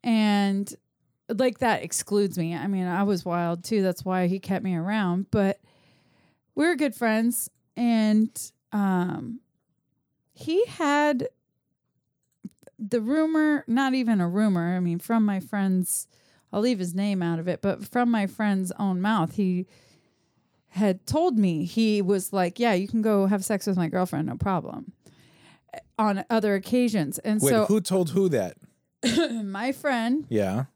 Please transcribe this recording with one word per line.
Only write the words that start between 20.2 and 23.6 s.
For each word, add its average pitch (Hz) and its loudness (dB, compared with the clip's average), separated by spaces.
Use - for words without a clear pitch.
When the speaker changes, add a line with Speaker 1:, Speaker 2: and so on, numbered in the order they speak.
Speaker 1:
had 196 0
told 311 2
me, 175 2
he 214 2
was 190 0
like, 180 0
"Yeah, 233 2
you 190 0
can 220 -2
go 208 4
have 196 0
sex 202 -2